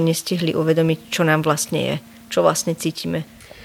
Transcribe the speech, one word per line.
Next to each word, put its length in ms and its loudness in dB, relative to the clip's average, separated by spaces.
nestihli 480 -2
uvedomiť, 560 0
čo 160 -2
nám 160 4
vlastne 400 -2
je, 140 -2
čo 160 2
vlastne 320 0
cítime. 480 -6